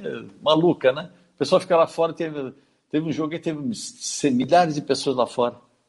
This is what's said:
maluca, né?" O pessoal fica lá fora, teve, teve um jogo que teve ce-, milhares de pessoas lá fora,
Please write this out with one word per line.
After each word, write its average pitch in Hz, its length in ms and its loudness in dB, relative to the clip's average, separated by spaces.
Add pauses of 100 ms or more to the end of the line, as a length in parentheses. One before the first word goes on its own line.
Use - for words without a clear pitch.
(420)
maluca, 156 500 4
né?" 156 180 -12 (240)
O - 40 -14
pessoal 180 220 2
fica 185 160 2
lá 165 100 6
fora, 165 260 -2
teve, 151 400 -8 (380)
teve 156 180 0
um 151 40 -2
jogo 151 180 -4
que - 80 -8
teve 156 220 -6 (140)
ce-, - 560 -4
milhares 147 440 4
de 147 80 -4
pessoas 139 340 -2
lá 120 100 2
fora, 120 280 -2 (340)